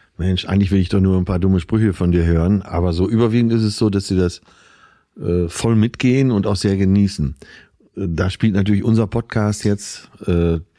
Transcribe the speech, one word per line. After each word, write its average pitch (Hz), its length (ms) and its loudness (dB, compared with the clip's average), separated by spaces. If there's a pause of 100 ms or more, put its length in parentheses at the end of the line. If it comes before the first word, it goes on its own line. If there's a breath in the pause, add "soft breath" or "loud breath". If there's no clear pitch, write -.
(180 soft breath)
„Mensch, 90 280 -2
eigentlich 98 260 0
will 98 80 2
ich 90 100 0
doch 98 120 0
nur 95 160 2
ein 90 80 0
paar 92 140 -2
dumme 95 200 2
Sprüche 107 340 0
von 87 180 0
dir 85 140 2
hören.“ 85 360 2
Aber 87 320 -2
so 90 160 0
überwiegend 113 420 2
ist 113 120 0
es 104 140 -2
so, 110 120 2
dass 98 180 -2
sie 98 100 -2
das, 90 240 -2 (800 soft breath)
äh, 87 280 -2
voll 113 260 -2
mitgehen 127 560 2
und 101 160 0
auch 101 80 0
sehr 98 220 0
genießen. 95 580 0 (600 loud breath)
Äh, 98 140 -6
da 92 220 -2
spielt 107 240 0
natürlich 101 280 0
unser 113 220 2
Podcast 107 600 -4
jetzt, - 440 -4 (160)
äh, 85 340 0 (200)